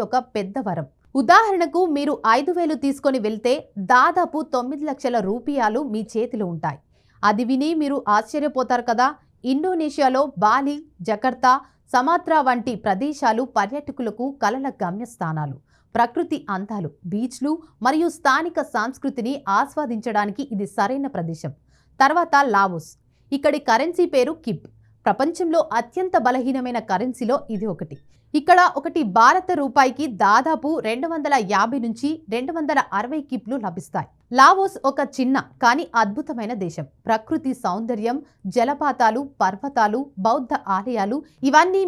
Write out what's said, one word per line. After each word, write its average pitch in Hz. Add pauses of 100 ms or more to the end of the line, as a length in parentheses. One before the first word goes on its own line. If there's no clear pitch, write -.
ఒక 240 (180)
పెద్ద 202 (120)
వరం. 160 (340)
ఉదాహరణకు 349 (140)
మీరు 285 (240)
ఐదు 294
వేలు 302
తీసుకొని 277
వెళ్తే 220 (400)
దాదాపు 311 (140)
తొమ్మిది 269
లక్షల 247 (100)
రూపియాలు 220 (120)
మీ 220 (100)
చేతిలో 226
ఉంటాయి. 156 (440)
అది 214
విని 269 (120)
మీరు 277 (200)
ఆశ్చర్యపోతారు 254
కదా. 240 (460)
ఇండోనేషియాలో 302 (220)
బాలి, 269 (300)
జకర్తా, 254 (400)
సమాత్రా 320
వంటి 247 (100)
ప్రదేశాలు 226 (140)
పర్యాటకులకు 240 (180)
కలల 262 (160)
గమ్యస్థానాలు. 170 (400)
ప్రకృతి 277 (180)
అందాలు, 196 (220)
బీచ్లు 247 (340)
మరియు 311 (100)
స్థానిక 311 (140)
సంస్కృతిని 254 (260)
ఆస్వాదించడానికి 233 (120)
ఇది 196
సరైన 262
ప్రదేశం. 160 (460)
తర్వాత 320 (200)
లావోస్. 185 (400)
ఇక్కడి 285 (100)
కరెన్సీ 339
పేరు 269 (100)
కిప్. 196 (380)
ప్రపంచంలో 320 (200)
అత్యంత 359 (120)
బలహీనమైన 254 (140)
కరెన్సీలో 240 (200)
ఇది 208
ఒకటి. 156 (380)
ఇక్కడ 349 (200)
ఒకటి 330 (160)
భారత 320
రూపాయికి 269 (180)
దాదాపు 269 (180)
రెండు 254
వందల 294 (180)
యాభై 233
నుంచి 233 (240)
రెండు 262
వందల 294 (180)
అరవై 247 (100)
కిప్లు 247
లభిస్తాయి. 180 (300)
లావోస్ 381 (120)
ఒక 277 (160)
చిన్న 262 (260)
కానీ 254 (160)
అద్భుతమైన 233 (100)
దేశం. 165 (220)
ప్రకృతి 233 (120)
సౌందర్యం, 226 (380)
జలపాతాలు, 269 (200)
పర్వతాలు, 214 (240)
బౌద్ధ 247 (240)
ఆలయాలు 214 (320)
ఇవన్నీ 370